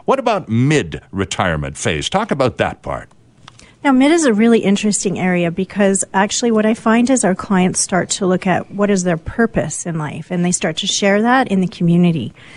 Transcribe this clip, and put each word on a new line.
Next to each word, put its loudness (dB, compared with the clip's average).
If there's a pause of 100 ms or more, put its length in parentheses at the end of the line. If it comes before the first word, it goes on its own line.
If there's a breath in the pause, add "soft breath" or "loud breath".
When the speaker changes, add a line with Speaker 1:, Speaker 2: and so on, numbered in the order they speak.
Speaker 1:
What 2
about -2
mid-retirement -2
phase? -4
Talk -2
about -2
that -2
part. -10 (720 loud breath)
Speaker 2:
Now, 2
mid 4
is 2
a 4
really 4
interesting 0
area 0
because 0 (100)
actually 0
what 2
I 2
find 2
is 2
our 2
clients 0
start -2
to -4
look 0
at -2
what -2
is 0
their 0
purpose -4
in -6
life, -8
and -2
they 0
start -4
to -6
share 0
that 2
in 2
the 0
community. 2 (240 loud breath)